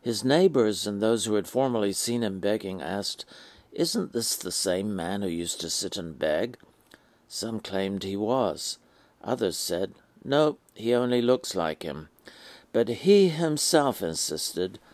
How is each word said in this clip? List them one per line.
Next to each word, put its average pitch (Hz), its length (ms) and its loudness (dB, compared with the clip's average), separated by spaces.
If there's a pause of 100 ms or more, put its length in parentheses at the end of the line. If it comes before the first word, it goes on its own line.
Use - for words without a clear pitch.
His 113 240 -2
neighbors 135 600 4
and 101 160 -2
those 110 220 2
who 104 120 0
had 101 120 0
formerly 120 460 0
seen 120 300 -2
him 95 180 -4
begging 98 400 -2
asked, 95 420 -6 (480)
"Isn't 170 400 -4
this 113 240 -2
the - 160 -8
same 98 420 -2
man 95 280 -4
who 95 80 -2
used 85 320 -4
to 85 80 -6
sit - 260 -4
and 82 240 -10
beg?" 80 380 -2 (720)
Some 110 320 -6
claimed 95 420 -4
he 98 140 -4
was. 107 600 -2 (440)
Others 110 320 -2
said, 92 380 -4 (280)
"No, 147 360 2 (160)
he 113 200 0
only 123 280 2
looks 123 340 2
like 82 280 -2
him." 78 260 -8 (640)
But 113 160 2
he 190 400 6
himself 151 760 2
insisted, 82 760 -4 (160)